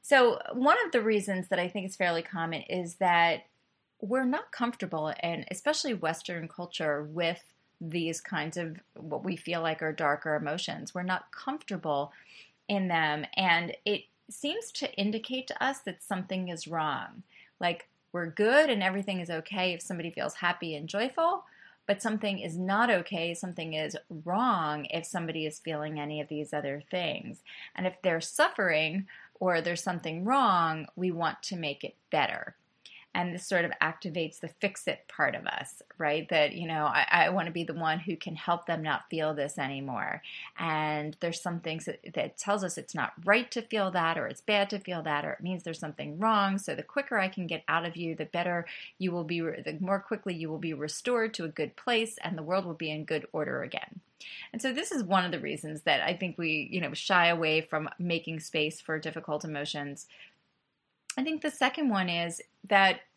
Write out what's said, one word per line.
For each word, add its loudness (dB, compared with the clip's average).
So 8
one 6
of -4
the 4
reasons 2
that 2
I 2
think -4
is -8
fairly 2
common -4
is -4
that 4
we're 0
not 0
comfortable, -2
and -2
especially 0
Western -4
culture, -2
with 0
these -2
kinds -4
of -6
what -6
we -2
feel -4
like 0
are 0
darker 2
emotions. -4
We're -4
not -2
comfortable -4
in 2
them, 2
and 4
it 0
seems -6
to -4
indicate -2
to -4
us 0
that -10
something -4
is -8
wrong. -4
Like, -2
we're -2
good 6
and 2
everything 0
is -6
okay 0
if -6
somebody -4
feels -4
happy -2
and -8
joyful, 2
but 2
something 0
is -6
not 4
okay, 2
something -6
is -2
wrong 2
if -4
somebody -2
is -4
feeling -4
any -4
of -6
these -4
other -4
things. -4
And -2
if -2
they're 4
suffering 2
or 4
there's 0
something -2
wrong, 4
we 0
want 0
to -6
make -4
it -10
better. 0
And 0
this -6
sort 4
of 0
activates 0
the -8
fix-it -4
part 0
of -8
us, -6
right? 0
That, 6
you -4
know, 0
I, 6
I 4
wanna 0
be -4
the -6
one 0
who -4
can -10
help -2
them -2
not -2
feel -2
this -4
anymore. -4
And 0
there's -2
some -2
things -6
that, -8
that -2
tells 0
us -4
it's -10
not 0
right 4
to -4
feel 0
that, 2
or -2
it's -8
bad 4
to -4
feel -4
that, 0
or -2
it -8
means -4
there's -6
something -8
wrong. 4
So -4
the -4
quicker -2
I 4
can -4
get -4
out 2
of -4
you, -4
the -4
better 0
you 0
will -2
be, -2
re-, -2
the -6
more 0
quickly -4
you -4
will -4
be -4
restored -2
to -4
a -4
good -6
place, 0
and -2
the -8
world 0
will -6
be -4
in -4
good -2
order -2
again. -8
And -8
so -2
this -4
is 0
one 4
of -2
the -2
reasons -6
that 4
I 0
think -4
we, -2
you 0
know, -4
shy 6
away 4
from -2
making -2
space -2
for -2
difficult -4
emotions. -6
I -2
think -2
the -2
second 2
one 2
is -2
that 8